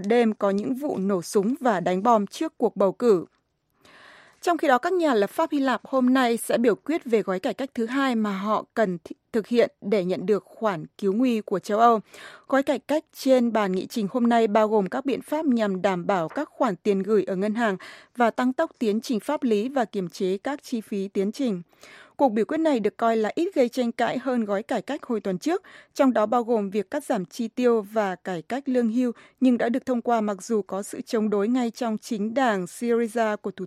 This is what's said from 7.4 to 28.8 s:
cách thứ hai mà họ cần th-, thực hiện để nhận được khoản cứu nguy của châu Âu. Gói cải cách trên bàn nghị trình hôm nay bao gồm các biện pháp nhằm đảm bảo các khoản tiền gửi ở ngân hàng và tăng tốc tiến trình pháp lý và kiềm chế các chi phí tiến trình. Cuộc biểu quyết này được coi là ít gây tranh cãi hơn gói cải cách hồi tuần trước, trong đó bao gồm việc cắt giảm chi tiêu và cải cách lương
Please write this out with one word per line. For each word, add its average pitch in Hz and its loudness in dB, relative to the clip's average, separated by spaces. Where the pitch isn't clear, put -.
cách 269 -8
thứ 226 -2
hai 262 0
mà 208 0
họ 202 -2
cần 185 0
th-, - -20
thực 214 -2
hiện 233 2
để 202 0
nhận 180 -4
được 202 0
khoản 185 -4
cứu 196 -2
nguy 233 2
của 196 -4
châu 208 -2
Âu. 233 6
Gói 269 2
cải 277 -2
cách 311 -4
trên 247 2
bàn 208 0
nghị 185 -2
trình 208 -4
hôm 233 2
nay 233 4
bao 214 4
gồm 208 2
các 262 -6
biện 269 -2
pháp 311 -4
nhằm 214 0
đảm 180 0
bảo 175 0
các 294 -6
khoản 226 -2
tiền 196 0
gửi 202 2
ở 196 -4
ngân 202 -2
hàng 214 0
và 233 2
tăng 254 0
tốc 330 -2
tiến 220 0
trình 233 -2
pháp 294 -4
lý 226 2
và 269 -2
kiềm 185 -6
chế 190 -2
các 277 -6
chi 226 -6
phí 196 -6
tiến 196 -2
trình. 220 -2
Cuộc 269 4
biểu 214 2
quyết 311 -4
này 311 2
được - -2
coi 226 2
là 214 0
ít 349 -2
gây 247 2
tranh 240 -2
cãi 233 -2
hơn 247 -2
gói 196 -2
cải 233 -4
cách - -8
hồi 226 -4
tuần 190 -4
trước, 339 -2
trong 269 4
đó 220 2
bao 240 0
gồm 214 0
việc 196 -4
cắt 294 -6
giảm 208 -2
chi 226 -6
tiêu 233 0
và 202 -2
cải 175 -8
cách 269 -8
lương 240 2